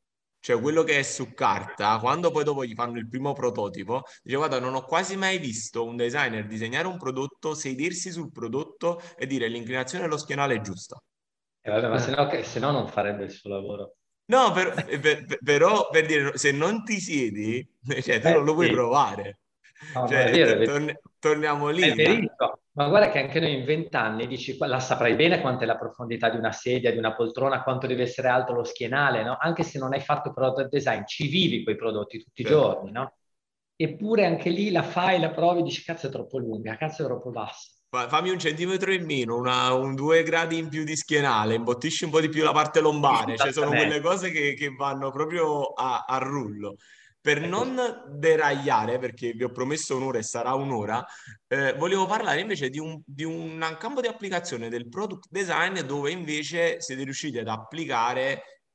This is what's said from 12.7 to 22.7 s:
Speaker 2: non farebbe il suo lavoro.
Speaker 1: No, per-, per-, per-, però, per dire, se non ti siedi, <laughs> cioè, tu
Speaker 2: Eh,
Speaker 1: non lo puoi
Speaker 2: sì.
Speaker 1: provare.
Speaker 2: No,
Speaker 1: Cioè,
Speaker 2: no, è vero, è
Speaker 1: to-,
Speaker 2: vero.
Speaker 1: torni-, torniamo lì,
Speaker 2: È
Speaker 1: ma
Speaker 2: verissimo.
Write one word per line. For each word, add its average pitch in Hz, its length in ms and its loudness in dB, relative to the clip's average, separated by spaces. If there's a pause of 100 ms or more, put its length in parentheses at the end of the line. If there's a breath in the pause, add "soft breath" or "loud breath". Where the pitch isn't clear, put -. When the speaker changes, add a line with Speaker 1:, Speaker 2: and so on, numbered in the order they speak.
Speaker 2:
non 120 160 0
farebbe 101 360 -2
il 90 80 -8
suo - 180 -14
lavoro. 101 460 -8 (300)
Speaker 1:
No, 233 260 6
per-, 180 220 2 (120)
per-, 147 140 -4
per-, 143 420 2
però, 156 480 6
per 156 160 6
dire, 143 320 2
se 143 140 4
non 185 320 0
ti 214 160 -4
siedi, 117 640 -2 (160)
<laughs> 127 220 -4
cioè, 117 160 2
tu 147 80 0
Speaker 2:
Eh, 165 60 8
Speaker 1:
non 147 100 6
lo 156 100 4
puoi 156 140 4
Speaker 2:
sì. 110 60 4
Speaker 1:
provare. 104 680 2 (540 loud breath)
Speaker 2:
No, 127 140 -2
Speaker 1:
Cioè, 135 160 6
Speaker 2:
no, 120 60 6
è - 20 4
vero, 147 180 8
è 110 40 6
Speaker 1:
to-, 104 60 4
Speaker 2:
vero. 113 120 4
Speaker 1:
torni-, 147 280 -2 (200)
torniamo 147 500 2
lì, 170 120 0
Speaker 2:
È 156 80 6
Speaker 1:
ma 131 60 2
Speaker 2:
verissimo. 160 640 2 (180)